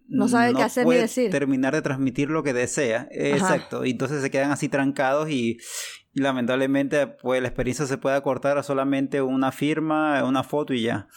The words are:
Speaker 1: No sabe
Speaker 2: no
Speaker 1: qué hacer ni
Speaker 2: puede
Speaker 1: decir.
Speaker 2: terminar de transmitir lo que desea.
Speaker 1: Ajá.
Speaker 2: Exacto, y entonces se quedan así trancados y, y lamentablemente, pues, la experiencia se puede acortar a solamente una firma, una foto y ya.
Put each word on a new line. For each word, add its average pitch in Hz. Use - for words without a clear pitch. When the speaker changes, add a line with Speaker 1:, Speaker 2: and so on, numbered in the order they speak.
Speaker 1:
No 208
sabe 240
Speaker 2:
no 262
Speaker 1:
qué -
hacer 247
ni 240
Speaker 2:
puede 247
Speaker 1:
decir. 226
Speaker 2:
terminar 135
de 156
transmitir 135
lo 160
que 139
desea. 123
Speaker 1:
Ajá. -
Speaker 2:
Exacto, 143
y 131
entonces 135
se 135
quedan 139
así 143
trancados 139
y, 117
y 139
lamentablemente, 135
pues, 127
la 127
experiencia 127
se 127
puede 135
acortar 139
a 135
solamente 139
una 131
firma, 156
una 131
foto 147
y 120
ya. 113